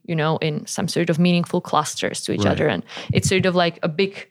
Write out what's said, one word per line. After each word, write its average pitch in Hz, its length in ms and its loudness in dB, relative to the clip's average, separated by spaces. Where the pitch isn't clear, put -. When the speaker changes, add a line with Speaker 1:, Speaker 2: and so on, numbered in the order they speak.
Speaker 1:
you 170 100 -2
know, 160 260 2
in 151 260 -4
some - 220 -4
sort 175 200 0
of 165 80 0
meaningful 175 440 2
clusters - 640 -2
to - 100 -2
each 104 100 0
Speaker 2:
Right. - 80 4
Speaker 1:
other. - 160 2
And - 160 0
it's - 160 0
sort 185 160 2
of 180 100 2
like 170 280 2
a - 40 0
big 190 440 -2